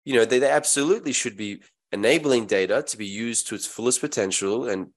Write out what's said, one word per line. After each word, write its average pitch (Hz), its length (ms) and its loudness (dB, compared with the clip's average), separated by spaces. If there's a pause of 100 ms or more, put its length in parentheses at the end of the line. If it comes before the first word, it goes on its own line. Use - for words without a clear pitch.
You 135 80 -2
know, 113 100 8
they, 123 140 2
they 135 120 4
absolutely 147 600 0
should 113 240 -2
be 104 240 -8 (320)
enabling 123 540 2
data 101 400 2
to - 100 -8
be 107 100 -10
used 110 420 -6
to 110 80 -6
its 95 100 -10
fullest 123 340 -2
potential 104 680 -2
and, 95 180 -4 (100)